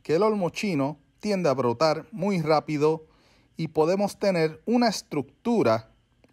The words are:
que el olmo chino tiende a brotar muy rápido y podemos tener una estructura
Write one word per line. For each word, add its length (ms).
que 100
el 80
olmo 280
chino 460
tiende 300
a 60
brotar 580
muy 280
rápido 640
y 120
podemos 500
tener 480
una 220
estructura 1000